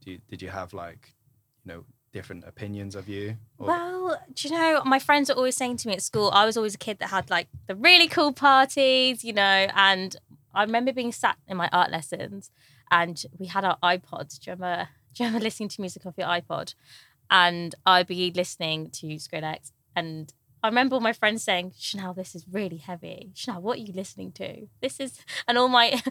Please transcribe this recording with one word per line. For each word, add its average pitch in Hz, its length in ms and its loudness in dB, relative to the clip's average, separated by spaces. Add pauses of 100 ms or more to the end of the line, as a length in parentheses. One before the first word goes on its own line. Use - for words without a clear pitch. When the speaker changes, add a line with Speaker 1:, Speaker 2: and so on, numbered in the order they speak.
Speaker 1:
Do 92 60 -16
you, 90 80 -16 (100)
did 92 140 -14
you 90 60 -12
have, 92 240 -12
like, 85 420 -16 (500)
you 85 80 -14
know, 85 120 -16 (260)
different 90 340 -14
opinions 101 480 -12
of 98 160 -14
you? 104 280 -8 (200)
Or - 80 -10
Speaker 2:
Well, 349 560 -4 (100)
do - 160 -10
you 294 60 -6
know, 320 320 2
my 269 140 2
friends 294 320 2
are - 20 2
always 254 240 0
saying 247 200 -4
to 233 100 -8
me 196 80 -2
at 196 80 -6
school, 208 280 2
I 208 140 6
was 226 100 2
always 214 200 -2
a - 20 -14
kid 214 220 -8
that 170 100 -6
had, 190 220 -2
like, 175 160 0 (180)
the 196 80 -6
really 330 340 8
cool 294 240 2
parties, 262 920 4
you 226 100 -6
know, 202 80 2
and 196 760 4 (380)
I 196 80 2
remember 233 320 0
being 240 180 -4
sat - 260 0 (100)
in 190 100 -6
my 170 140 -2
art 180 180 4
lessons 185 640 -10 (400)
and 170 340 2 (140)
we 185 80 -10
had 196 180 -2
our 180 160 0
iPods. 180 560 -2
Do - 140 -14
you 180 40 -10
remember, 175 340 -6 (260)
do 240 80 -4
you 240 60 0
remember 220 140 -2
listening 214 260 -6
to - 120 -10
music 185 240 -10
off 175 100 -14
your 170 120 -6
iPod? 170 480 -4 (560)
And 175 420 4 (140)
I'd 180 180 8
be 180 260 -2
listening 160 600 -4
to - 240 -12
Skrillex 156 560 -8 (240)
and 160 360 -6 (300)
I 220 60 2
remember 254 280 2
all 240 60 0
my 226 100 2
friends 220 320 0
saying, 180 340 -2
"Chanel, 190 360 -8
this 185 220 -12
is 170 140 -16
really 180 280 -6
heavy. 170 560 -14
Chanel, 190 280 -10
what 220 180 -4
are - 20 -12
you 208 100 -12
listening 185 420 -10
to? - 360 -12 (100)
This 262 220 -6
is," 262 180 -10 (260)
and 240 120 2
all 247 100 6
my, 233 440 4